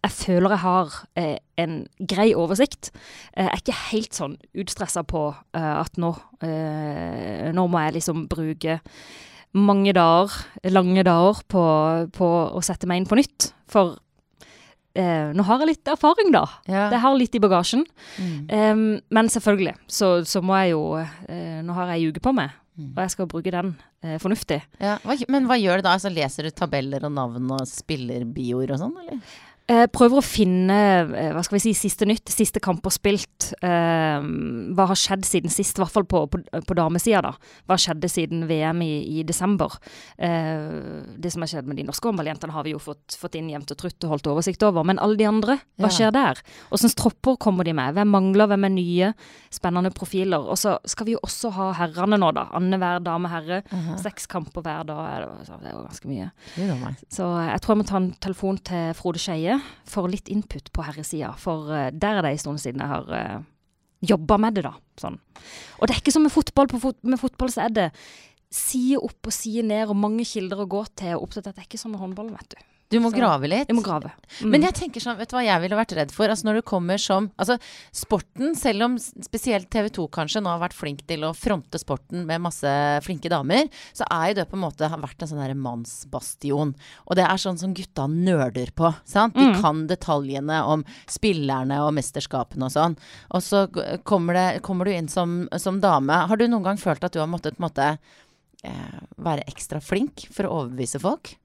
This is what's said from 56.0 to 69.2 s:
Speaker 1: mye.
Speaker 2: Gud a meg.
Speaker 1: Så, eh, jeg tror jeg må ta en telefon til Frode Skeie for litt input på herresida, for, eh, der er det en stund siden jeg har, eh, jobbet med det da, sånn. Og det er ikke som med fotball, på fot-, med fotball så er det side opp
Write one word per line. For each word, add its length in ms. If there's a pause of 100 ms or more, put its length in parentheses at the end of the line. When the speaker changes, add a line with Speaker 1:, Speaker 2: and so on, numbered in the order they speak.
Speaker 1:
mye. 240 (240)
Speaker 2:
Gud 160
a 60
meg. 200 (140)
Speaker 1:
Så, 160 (160)
eh, 80
jeg 120
tror 120
jeg 80
må 60
ta 80
en 240
telefon 420
til 320
Frode 240
Skeie 380 (300)
for 200
litt 220
input 420
på 140
herresida, 540
for, 340
eh, 180
der 280
er 40
det 100
en 60
stund 220
siden 180
jeg 100
har, 220
eh, 280 (640)
jobbet 360
med 160
det 100
da, 100 (240)
sånn. 200 (640)
Og 80
det 80
er 60
ikke 100
som 120
med 80
fotball, 340
på 120
fot-, 240
med 160
fotball 300
så 160
er 60
det 220 (580)
side 480
opp 280